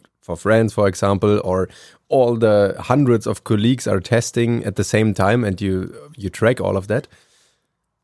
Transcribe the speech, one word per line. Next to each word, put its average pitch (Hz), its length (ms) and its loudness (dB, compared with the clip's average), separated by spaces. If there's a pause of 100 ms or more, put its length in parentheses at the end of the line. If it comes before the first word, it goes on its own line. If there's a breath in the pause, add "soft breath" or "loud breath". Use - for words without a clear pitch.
(200)
for 85 160 -10
friends, 110 380 2
for 104 140 2
example, 101 560 0
or 92 240 -2 (400 loud breath)
all 120 280 2
the 104 420 2
hundreds 123 480 2
of 110 180 -6
colleagues 117 420 0
are 98 140 -2
testing 117 640 -2
at 101 100 -6
the 101 100 -2
same 110 300 0
time 107 300 0
and 95 160 -4
you, 95 340 -4 (220)
you 101 120 -8
track 113 320 0
all 95 160 -2
of 98 120 -6
that. 107 200 -4 (960 soft breath)